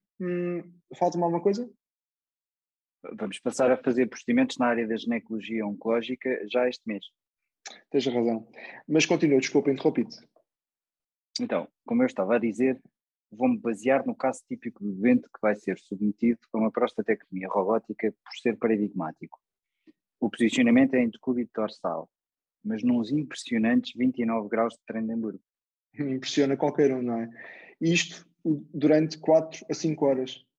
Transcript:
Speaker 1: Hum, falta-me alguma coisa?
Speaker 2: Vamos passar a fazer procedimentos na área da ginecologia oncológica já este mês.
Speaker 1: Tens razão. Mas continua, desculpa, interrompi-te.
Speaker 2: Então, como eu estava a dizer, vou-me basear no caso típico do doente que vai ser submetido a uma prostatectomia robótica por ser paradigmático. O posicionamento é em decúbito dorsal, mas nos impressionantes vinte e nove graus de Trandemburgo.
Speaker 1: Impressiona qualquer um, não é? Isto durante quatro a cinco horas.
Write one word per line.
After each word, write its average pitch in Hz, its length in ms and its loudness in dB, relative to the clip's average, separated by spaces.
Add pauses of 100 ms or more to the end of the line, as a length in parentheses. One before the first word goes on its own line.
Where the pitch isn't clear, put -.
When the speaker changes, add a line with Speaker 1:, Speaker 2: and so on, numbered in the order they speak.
(200)
Speaker 1:
Hum, 175 520 -6 (240)
falta-me 175 260 0
alguma 170 180 0
coisa? 202 320 0 (1400)
Speaker 2:
Vamos - 220 -8
passar 127 320 2
a 127 60 4
fazer 123 320 2
procedimentos 127 500 0
na 123 80 2
área 117 200 0
da 110 100 -2
ginecologia 110 680 -6
oncológica 113 840 -2
já 123 200 2
este - 160 -6
mês. 104 200 -6 (880)
Speaker 1:
Tens 135 160 0
razão. 117 420 0 (400)
Mas 156 180 4
continua, 151 320 4
desculpa, 139 320 2
interrompi-te. 135 460 0 (1200)
Speaker 2:
Então, 90 280 -2 (180)
como 120 160 2
eu 131 40 6
estava 98 280 0
a 117 60 4
dizer, 117 400 0 (500)
vou-me 120 280 0
basear 117 460 0
no 123 100 -4
caso - 340 -4
típico 113 340 -10
do 101 100 -4
doente 120 300 4
que - 180 -20
vai 107 140 2
ser 95 240 -4
submetido 104 640 0 (120)
a 110 60 -2
uma 110 140 0
prostatectomia 104 760 -2
robótica 104 640 0
por - 240 -20
ser 113 200 -2
paradigmático. 101 840 -4 (800)
O 117 100 -2
posicionamento 123 640 4
é 127 80 2
em 117 60 0
decúbito 120 460 -6
dorsal, 95 560 -6 (540)
mas 107 180 -4
nos 120 300 0
impressionantes 123 800 -2
vinte 123 240 0
e 120 80 -2
nove 113 220 -2
graus 113 260 0
de - 120 -20
Trandemburgo. 113 540 -6 (580)
Speaker 1:
Impressiona 135 580 0
qualquer 143 340 2
um, 127 120 -2
não 120 180 -2
é? 113 80 -6 (500)
Isto - 480 0 (160)
durante 151 760 2
quatro 160 500 2
a 151 60 -4
cinco 151 320 -2
horas. 131 360 -2 (160)